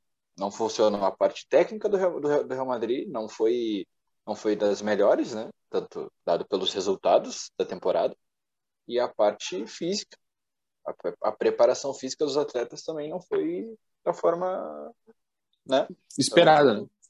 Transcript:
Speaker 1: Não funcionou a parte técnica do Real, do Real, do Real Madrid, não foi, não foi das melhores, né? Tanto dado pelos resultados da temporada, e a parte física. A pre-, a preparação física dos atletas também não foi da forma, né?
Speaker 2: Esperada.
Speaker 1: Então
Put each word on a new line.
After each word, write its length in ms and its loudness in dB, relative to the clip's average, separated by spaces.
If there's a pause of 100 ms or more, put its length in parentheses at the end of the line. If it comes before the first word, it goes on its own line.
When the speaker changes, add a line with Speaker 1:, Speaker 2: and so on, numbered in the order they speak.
(380)
Speaker 1:
Não 120 -4
funcionou 540 2
a 80 2
parte 380 0
técnica 400 2
do 80 2
Real, 240 0
do 60 -2
Real, 160 2
do 100 -8
Real 120 -4
Madrid, 440 -4
não 180 -6
foi, 580 -2 (400)
não 100 -6
foi 200 0
das 260 0
melhores, 520 2
né? 160 -8 (200)
Tanto 420 -6 (140)
dado 200 0
pelos 280 -2
resultados 840 0
da 80 -2
temporada, 500 -2 (720)
e 120 -4
a 80 -2
parte 600 -2
física. 500 -8 (680)
A 80 -8
pre-, 280 -6
a 100 0
preparação 600 2
física 320 -6
dos 120 -2
atletas 440 -4
também 280 -8
não 120 -8
foi 540 -4 (280)
da 100 0
forma, 800 -4 (760)
né? 220 2 (300)
Speaker 2:
Esperada. 560 6
Speaker 1:
Então 160 -6 (200)